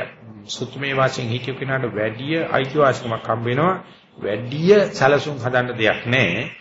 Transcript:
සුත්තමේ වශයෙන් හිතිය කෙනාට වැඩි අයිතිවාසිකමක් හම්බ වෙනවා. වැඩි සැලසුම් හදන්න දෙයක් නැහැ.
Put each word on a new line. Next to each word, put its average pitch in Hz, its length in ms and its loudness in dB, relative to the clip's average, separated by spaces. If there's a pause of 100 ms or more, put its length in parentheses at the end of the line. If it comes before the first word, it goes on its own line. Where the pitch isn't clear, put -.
(460)
සුත්තමේ 135 500 -8
වශයෙන් 131 320 0
හිතිය 127 280 -4
කෙනාට 131 340 -2
වැඩි 110 380 -4 (220)
අයිතිවාසිකමක් 131 760 0
හම්බ 117 200 -2
වෙනවා. 147 300 2 (420)
වැඩි 120 440 -4 (280)
සැලසුම් 143 480 2
හදන්න 123 380 0
දෙයක් 110 300 2
නැහැ. 120 560 0